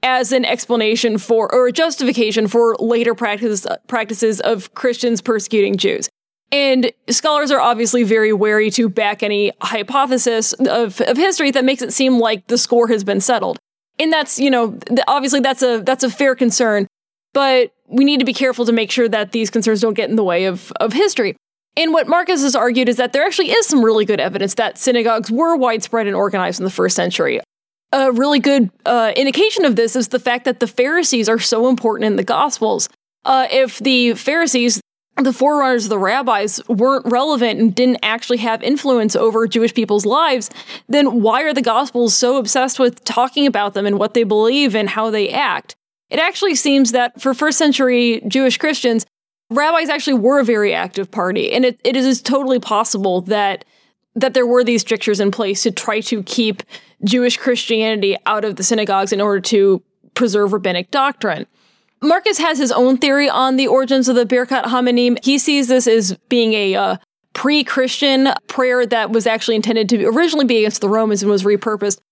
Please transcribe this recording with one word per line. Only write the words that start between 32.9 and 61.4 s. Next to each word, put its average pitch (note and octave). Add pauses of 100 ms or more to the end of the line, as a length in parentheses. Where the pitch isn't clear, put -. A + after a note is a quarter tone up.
Uh, C4
if C4
the B3
Pharisees, C4 (360)
the C4
forerunners C4
of G3+
the G#3+
rabbis, G#3
weren't B3+
relevant A#3+
and A3
didn't B3
actually A#3
have A3+
influence B3
over A3
Jewish A3+
people's G#3
lives, C4 (380)
then B3
why A3+
are D4+
the C4+
Gospels A#3+
so B3+
obsessed B3+
with A#3+
talking C4
about G3+
them G3+
and G3+
what G#3
they A#3
believe A3
and G#3+
how A3
they G#3+
act? G#3 (340)
It -
actually F4
seems C#4
that B3
for C4+
first D4+
century B3
Jewish B3+
Christians, B3+ (440)
rabbis D#4
actually C#4+
were C4
a C4
very G#3
active F#3
party, F#3
and B3+
it, B3
it B3+
is C4
totally C4
possible G3
that, G3 (500)
that B3+
there B3
were B3
these A#3
strictures G#3
in G3
place G3
to A#3
try G#3+
to G#3+
keep G#3+ (420)
Jewish B3
Christianity A3 (120)
out G#3+
of G#3
the G3
synagogues G3+
in G3
order G3+
to G3 (320)
preserve G#3
rabbinic F#3
doctrine. C4+ (560)